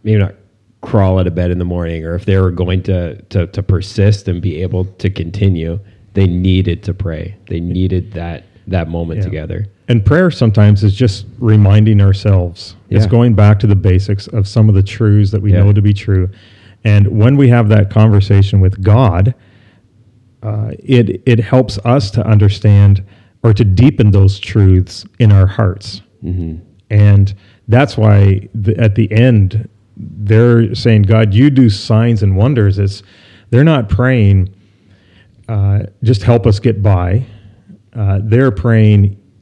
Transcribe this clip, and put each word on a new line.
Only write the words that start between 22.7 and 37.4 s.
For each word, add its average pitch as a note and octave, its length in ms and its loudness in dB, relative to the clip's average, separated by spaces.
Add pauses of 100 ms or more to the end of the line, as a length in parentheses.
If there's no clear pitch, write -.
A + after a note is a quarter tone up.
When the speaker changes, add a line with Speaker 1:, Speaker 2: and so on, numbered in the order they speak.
Speaker 2:
or A2+ 100 2
to G#2 120 0
deepen G#2+ 460 2
those G2 280 2
truths F#2+ 680 0 (140)
in A2 140 4
our G2 140 4
hearts. G2 560 -6 (220)
Speaker 1:
Mm-hmm. E2+ 320 -8 (340)
Speaker 2:
And G2+ 440 4 (340)
that's B2 280 0
why G2+ 580 2
the, A2 240 -4
at G2+ 160 -2
the G2+ 180 -2
end, A2 560 0 (280)
they're A2+ 800 0
saying, A2 280 0
"God, A2 320 0
you C3+ 160 4
do C3 200 2
signs A2+ 520 -2
and G2 140 0
wonders." G#2 420 0
It's, G2+ 240 -4 (480)
they're B2 140 2
not C#3+ 240 0
praying, G2+ 640 0 (960)
uh, G2+ 360 -2 (180)
"Just A2 200 -2
help A#2 240 2
us G#2 140 0
get G#2 220 -2
by." G2 420 0 (720)